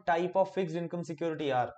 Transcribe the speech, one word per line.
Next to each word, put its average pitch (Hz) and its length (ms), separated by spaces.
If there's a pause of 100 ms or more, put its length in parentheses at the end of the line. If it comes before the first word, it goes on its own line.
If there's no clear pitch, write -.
type 175 220
of 190 140
fixed 185 300
income 170 360
security 156 400
are, 123 160 (100)